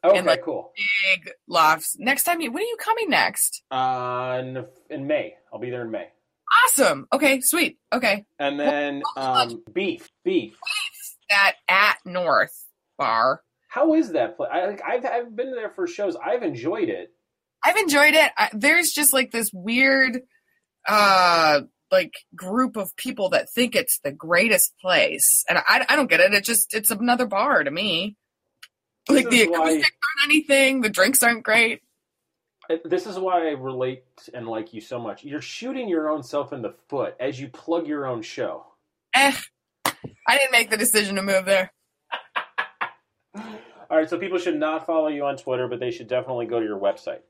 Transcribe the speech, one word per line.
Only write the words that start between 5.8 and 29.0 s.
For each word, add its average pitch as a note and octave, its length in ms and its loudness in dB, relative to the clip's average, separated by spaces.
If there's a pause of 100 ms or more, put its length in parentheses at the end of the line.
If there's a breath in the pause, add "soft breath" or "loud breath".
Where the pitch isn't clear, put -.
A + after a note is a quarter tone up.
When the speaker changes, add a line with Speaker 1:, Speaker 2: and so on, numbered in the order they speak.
Speaker 1:
in A#2 80 -10
May. G2 180 -8 (560)
Speaker 2:
Awesome. G3 480 2
Okay, C4+ 280 2
sweet. - 380 0 (140)
Okay. G#3+ 320 0 (140)
Speaker 1:
And C#3+ 220 -2
then, D3 420 -2 (140)
Speaker 2:
Well, C3 200 -2 (160)
Speaker 1:
um, - 200 -16
Beef. F#3+ 360 -6 (160)
Beef. F4+ 280 -2
Speaker 2:
Beef - 60 -20 (720)
at, G3+ 240 4 (140)
at G3 360 4
North F3 640 0 (320)
Bar. B2 440 2 (260)
Speaker 1:
How D#4 260 2
is D4 180 0
that B2 240 -2
place? C3 160 -4
I, - 140 -2
like, G3+ 200 -8
I've, A#3+ 180 -4
I've A#3+ 300 -4
been B3+ 180 -6
there A3 180 -8
for F3 180 -6
shows. G3 260 -4 (100)
I've A3+ 200 -2
enjoyed D#3 440 -4
it. F#2 240 -8 (520)
Speaker 2:
I've E4+ 120 4
enjoyed D4+ 380 4
it. D#4 240 6
I, G#3 140 2
there's D#4 400 2
just, D4 200 2
like, C4 200 0
this A3+ 200 -4
weird, B3+ 680 2 (680)
uh, F3+ 760 6 (280)
like, F#3 220 2 (240)
group G#3 400 -2
of G3 200 -6
people G#3 340 -4
that - 200 0
think A#3+ 240 -2
it's - 300 0
the C#3 80 -4
greatest F3 680 2
place. D3+ 680 2
And F3 100 2
I, A#3+ 300 2
I C4 80 4
don't C#4 120 2
get E3 120 2
it. F#3+ 120 6
It G3+ 120 0
just, A3+ 300 -2
it's G#3+ 180 0
another A#3+ 340 0
bar G3+ 380 0
to C#3+ 80 -4
me. F#3+ 440 -4 (920)